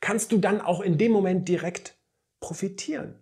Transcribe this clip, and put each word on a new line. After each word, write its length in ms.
kannst 320
du 60
dann 220
auch 200
in 180
dem 140
Moment 360
direkt 480
profitieren 800